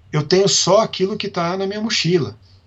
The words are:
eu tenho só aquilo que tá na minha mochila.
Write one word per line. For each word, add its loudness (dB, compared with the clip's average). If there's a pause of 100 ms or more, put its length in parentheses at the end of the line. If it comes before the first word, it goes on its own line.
(120)
eu 0
tenho 4
só 4
aquilo -2
que -8
tá -4
na -4
minha -6
mochila. 0 (320)